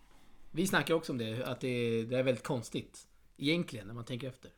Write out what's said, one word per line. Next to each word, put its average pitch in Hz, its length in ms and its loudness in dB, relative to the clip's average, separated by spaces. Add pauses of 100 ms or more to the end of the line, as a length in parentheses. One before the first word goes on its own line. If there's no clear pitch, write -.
(520)
Vi 180 160 2
snackar 160 260 4
också 165 180 2
om 131 60 -2
det, 113 260 -2
att 127 180 -4
det 131 60 0
är, 117 380 2
det 123 140 0
är 131 40 4
väldigt 127 200 2
konstigt - 640 -4 (300)
egentligen 147 500 0
när 113 60 -8
man 120 120 -8
tänker 127 240 -6
efter. - 280 -14